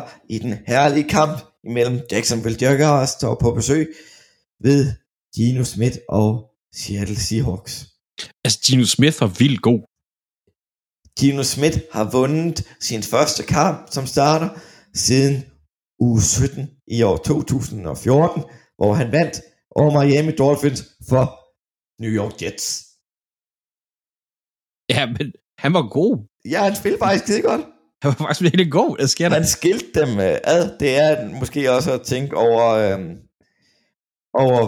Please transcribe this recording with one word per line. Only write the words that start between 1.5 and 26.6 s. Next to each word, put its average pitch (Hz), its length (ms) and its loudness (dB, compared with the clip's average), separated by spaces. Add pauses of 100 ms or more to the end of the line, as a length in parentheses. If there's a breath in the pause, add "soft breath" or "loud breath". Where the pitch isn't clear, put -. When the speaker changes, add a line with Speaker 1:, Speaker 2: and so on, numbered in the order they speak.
Speaker 1:
imellem 120 340 0 (140)
Jacksonville 113 500 -2
Jaguars, 139 540 2
der 127 120 -4
var 117 140 -2
på 117 100 2
besøg 156 440 -2 (720 loud breath)
ved 139 160 6 (540)
Geno 123 280 0
Smith 120 340 -2 (120)
og 107 200 2 (440)
Seattle 101 420 -6
Seahawks. 110 580 -4 (720 loud breath)
Speaker 2:
Altså, - 200 -2
Geno 127 200 4
Smith 147 360 2
var 104 180 0
vildt 131 220 2
god. 117 200 2 (1400)
Speaker 1:
Geno 139 240 2
Smith 147 340 0 (140)
har 107 200 -2
vundet 151 460 0 (220 loud breath)
sin 110 240 -6
første - 400 0
kamp 160 340 0 (140)
som 131 140 -6
starter 156 440 0 (440 loud breath)
siden 135 420 2 (640)
uge 117 220 2
sytten 135 440 -2 (220)
i 117 160 -2
år 95 140 2
to - 260 -2
tusind 110 440 -6
og 76 100 -8
fjorten, 147 460 0 (340 soft breath)
hvor 104 160 2
han 117 180 -2
vandt 160 240 0 (440)
over 147 180 4
Miami 143 340 2 (100)
Dolphins 143 400 0 (280)
for 127 140 4 (800)
New 110 180 -4
York 107 220 -6
Jets. - 240 -8 (2250)
Speaker 2:
Ja, 139 80 0 (140)
men - 100 -6 (380)
han 139 140 2
var 143 80 0 (120)
god. 214 160 2 (400)
Speaker 1:
Ja, 190 140 -2